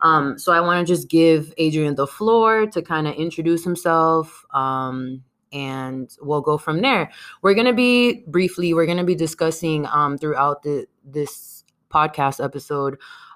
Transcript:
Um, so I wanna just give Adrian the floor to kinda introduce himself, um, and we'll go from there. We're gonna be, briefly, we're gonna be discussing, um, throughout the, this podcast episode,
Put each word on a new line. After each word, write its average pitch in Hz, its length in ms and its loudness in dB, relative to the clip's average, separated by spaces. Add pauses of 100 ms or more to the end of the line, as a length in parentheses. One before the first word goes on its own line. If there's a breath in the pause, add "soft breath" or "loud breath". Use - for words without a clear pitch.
Um, 147 360 2
so - 160 -2
I 170 80 4
wanna 175 240 0
just 165 240 0
give 165 480 4
Adrian 156 380 0
the 139 140 -2
floor 220 580 2
to 196 160 -4
kinda 156 320 -4
introduce 165 480 -2
himself, 165 880 0
um, 131 720 -6 (300)
and 135 580 -10 (100)
we'll 147 200 -4
go 151 180 0
from 160 220 -4
there. 233 320 0 (300 loud breath)
We're 196 120 4
gonna 233 200 2
be, 240 520 2
briefly, 175 480 0
we're 165 120 2
gonna 175 180 0
be 180 100 2
discussing, 160 720 -2
um, 147 320 0
throughout 143 460 -2
the, 143 240 -4 (160)
this 143 580 -10 (320)
podcast 147 500 0
episode, 139 540 -6 (380 loud breath)